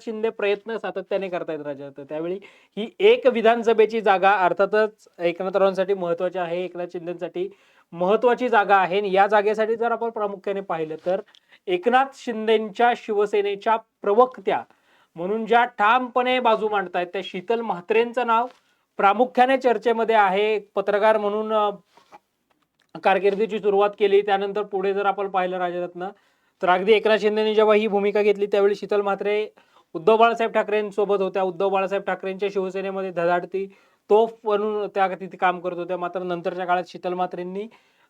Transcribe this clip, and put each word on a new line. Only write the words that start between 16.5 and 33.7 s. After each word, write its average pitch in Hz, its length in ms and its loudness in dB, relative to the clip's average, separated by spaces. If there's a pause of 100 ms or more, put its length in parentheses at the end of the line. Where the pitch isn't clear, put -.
मांडतायत, 185 380 -4
त्या 185 180 -6
शीतल 190 360 -4
म्हात्रेंचं 226 680 -2
नाव 233 200 2 (500)
प्रामुख्याने 247 600 2
चर्चेमध्ये 226 600 2
आहे. 208 380 4
एक 202 200 -6
पत्रकार 208 440 2
म्हणून, 214 340 -4
अ, 214 180 2 (1300)
कारकिर्दीची 196 600 0
सुरुवात 202 400 2
केली, 202 220 4
त्यानंतर 202 420 0
पुढे 196 320 -4
जर 202 120 -2
आपण 196 220 -2
पाहिलं, 185 300 -2
राजरत्न, 175 500 -6 (540)
तर 185 60 2
अगदी 190 240 4
एकनाथ 214 280 4
शिंदेने 214 340 0
जेव्हा 214 200 6
ही 214 120 2
भूमिका 202 360 0
घेतली, 202 240 0
त्यावेळी 202 280 2
शीतल 202 260 -2
म्हात्रे 202 480 -2 (460)
उद्धव 170 220 2
बाळासाहेब 226 360 0
ठाकरेंसोबत 208 720 -2
होत्या, 190 200 -2
उद्धव 190 260 -2
बाळासाहेब 190 340 -2
ठाकरेंच्या 190 500 -6
शिवसेनेमध्ये 190 580 -6
धडाडती 175 640 -4 (360)